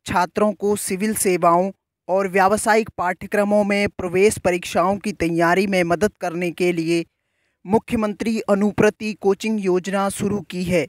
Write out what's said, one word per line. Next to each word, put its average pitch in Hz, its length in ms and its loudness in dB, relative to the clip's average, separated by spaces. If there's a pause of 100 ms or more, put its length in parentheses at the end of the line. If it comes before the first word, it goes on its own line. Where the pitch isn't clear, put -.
छात्रों 202 480 0
को 208 220 -2
सिविल 202 400 -4
सेवाओं 180 560 2 (380)
और 190 180 0
व्यावसायिक 208 680 2
पाठ्यक्रमों 202 680 0
में 202 260 0
प्रवेश 185 480 0
परीक्षाओं 180 600 0
की 208 140 -6
तैयारी 170 560 2
में 185 160 0
मदद 170 280 0 (100)
करने 175 300 -4
के 180 200 0
लिए 165 340 -2 (600)
मुख्यमंत्री 214 760 -2
अनुप्रति 208 760 0
कोचिंग 202 520 -2
योजना 190 440 0
शुरू 202 320 -4
की 180 220 -8
है। 175 260 0